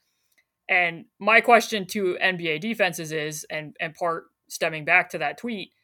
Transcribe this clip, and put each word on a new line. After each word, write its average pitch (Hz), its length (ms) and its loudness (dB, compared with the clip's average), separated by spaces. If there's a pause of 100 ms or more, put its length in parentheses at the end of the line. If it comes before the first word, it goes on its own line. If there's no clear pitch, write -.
(680)
And 175 380 0 (120)
my 214 220 6
question 220 480 4
to 190 300 -2
N 185 180 0
B 170 120 -4
A 156 100 0
defenses 175 520 -2
is, 151 380 -6
and, 156 320 -8
and 160 140 -6
part 170 300 -4 (260)
stemming 160 340 -4
back 170 260 4
to 175 80 -6
that 151 200 -4
tweet, 220 320 -8 (140)